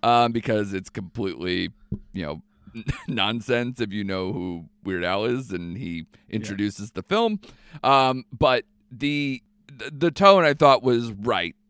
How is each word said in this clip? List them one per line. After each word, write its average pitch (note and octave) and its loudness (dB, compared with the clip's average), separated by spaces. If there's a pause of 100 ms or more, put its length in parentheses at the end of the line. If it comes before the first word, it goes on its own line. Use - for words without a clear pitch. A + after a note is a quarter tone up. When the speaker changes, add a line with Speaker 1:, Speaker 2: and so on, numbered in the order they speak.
Speaker 1:
um, A#2+ 4
because G#2+ -2
it's F#2+ -8
completely, F2+ -4 (420)
you F#2+ -8
know, D2+ -8 (300)
<laughs> - -8
nonsense A#2+ -2
if G#2 -4
you G#2 -4
know F#2+ -4
who F2 -8 (180)
Weird F#2 -2
Al F#2+ 0
is B2 -4
and F2 -8
he E2+ -8 (220)
Speaker 2:
Yeah. - -6
Speaker 1:
introduces G#2 -6
the F#2+ -10
film. G#3+ 0 (420)
Um, C3 4
but B2+ 2 (260)
the, C#3+ -4 (340)
the, A#2+ -12
the D3+ 0
tone G3 8
I D3 4
thought C#3 6
was A#2+ 0
right G2 0 (140)